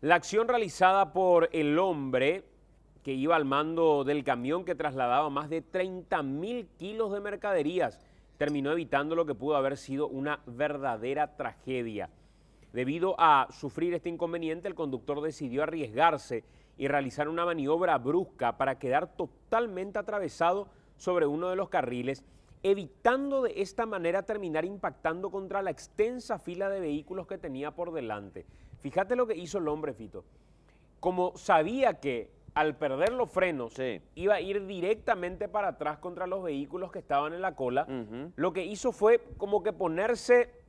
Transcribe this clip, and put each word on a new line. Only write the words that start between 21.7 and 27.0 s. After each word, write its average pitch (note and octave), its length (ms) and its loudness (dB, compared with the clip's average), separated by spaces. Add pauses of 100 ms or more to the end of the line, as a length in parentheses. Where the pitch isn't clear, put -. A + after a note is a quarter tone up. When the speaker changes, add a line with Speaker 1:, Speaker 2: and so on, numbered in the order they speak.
Speaker 1:
carriles, B2+ 520 -2 (400)
evitando B3 800 0
de G3 200 -2
esta A3+ 240 -4
manera F#3 380 0
terminar F3+ 420 -2
impactando F3+ 640 -4
contra F#3+ 320 -4
la F#3+ 80 -2
extensa A3+ 680 -2
fila F3 300 -4
de G3 120 -2
vehículos D#3+ 460 -4